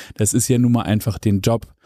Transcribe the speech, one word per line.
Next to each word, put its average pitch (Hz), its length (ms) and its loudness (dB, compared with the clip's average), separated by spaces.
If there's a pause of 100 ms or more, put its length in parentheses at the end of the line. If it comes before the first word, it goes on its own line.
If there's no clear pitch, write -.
(160)
Das - 180 0
ist 127 140 0
ja 123 100 2
nun 123 140 4
mal 120 100 2
einfach 104 360 -2
den 101 220 0
Job, 113 320 -2 (140)